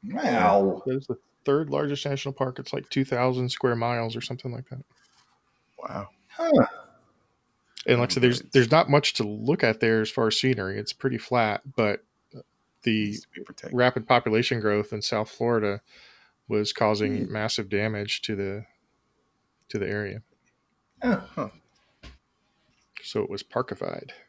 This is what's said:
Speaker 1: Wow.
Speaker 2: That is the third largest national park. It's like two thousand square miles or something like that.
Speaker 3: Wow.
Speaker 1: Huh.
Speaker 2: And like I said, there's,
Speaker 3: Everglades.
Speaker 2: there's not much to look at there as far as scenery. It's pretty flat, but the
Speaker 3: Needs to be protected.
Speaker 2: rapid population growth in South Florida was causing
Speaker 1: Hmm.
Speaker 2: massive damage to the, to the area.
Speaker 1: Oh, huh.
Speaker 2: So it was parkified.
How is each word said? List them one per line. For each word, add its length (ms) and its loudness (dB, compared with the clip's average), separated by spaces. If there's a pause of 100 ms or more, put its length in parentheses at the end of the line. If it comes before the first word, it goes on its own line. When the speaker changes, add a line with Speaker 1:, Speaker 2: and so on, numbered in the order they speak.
Speaker 1:
Wow. 800 2
Speaker 2:
That 120 -2
is 100 -8
the 100 -6 (280)
third 260 2
largest 340 -2
national 300 -4
park. 240 -2
It's 140 -10
like 160 -6
two 160 2
thousand 440 0
square 260 0
miles 400 -2
or 60 -6
something 300 -8
like 180 -12
that. 140 -14 (960)
Speaker 3:
Wow. 300 -10 (220)
Speaker 1:
Huh. 200 -4 (1400)
Speaker 2:
And 140 4
like 120 0
I 20 -4
said, 100 2
there's, 140 4
Speaker 3:
Everglades. 160 -12
Speaker 2:
there's 180 6
not 180 4
much 260 4
to 80 0
look 400 -2
at 180 2
there 200 4
as 80 -2
far 180 0
as 120 0
scenery. 400 -2
It's 140 -8
pretty 240 -4
flat, 440 0 (140)
but 280 0 (800)
the 240 2
Speaker 3:
Needs 140 -8
to 140 -20
be 80 -14
protected. 340 -8
Speaker 2:
rapid 300 2
population 540 2
growth 320 0
in 80 -6
South 280 -2
Florida 520 0 (680)
was 260 0
causing 520 0
Speaker 1:
Hmm. 80 -8
Speaker 2:
massive 360 -4
damage 540 -2
to 140 -4
the, 280 -6 (1000)
to 100 -6
the 100 -2
area. 340 -6 (840)
Speaker 1:
Oh, 200 2 (120)
huh. 140 -6 (1500)
Speaker 2:
So 200 -6
it 80 -4
was 140 -10
parkified. 680 -6 (180)